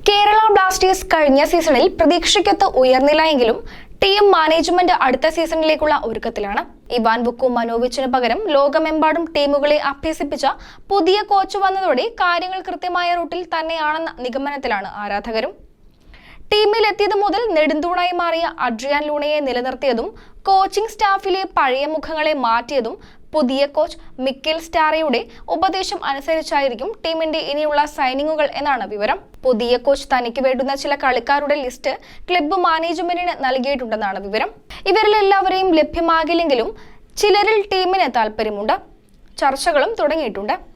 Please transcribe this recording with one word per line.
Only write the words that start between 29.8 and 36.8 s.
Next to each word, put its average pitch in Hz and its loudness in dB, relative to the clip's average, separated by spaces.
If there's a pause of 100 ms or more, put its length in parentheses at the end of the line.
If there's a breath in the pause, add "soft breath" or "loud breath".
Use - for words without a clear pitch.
കോച്ച് 277 0
തനിക്ക് 247 -2
വേണ്ടുന്ന 262 0
ചില 285 -2 (100)
കളിക്കാരുടെ 277 0
ലിസ്റ്റ് 254 -6 (340 loud breath)
ക്ലബ്ബ് 359 0
മാനേജ്മെന്റിന് 339 -2 (120)
നൽകിയിട്ടുണ്ടെന്നാണ് 240 -2
വിവരം. 220 -2 (400 loud breath)
ഇവരിൽ 427 4
എല്ലാവരെയും 381 2 (100)
ലഭ്യമാകില്ലെങ്കിലും 320 0 (520 loud breath)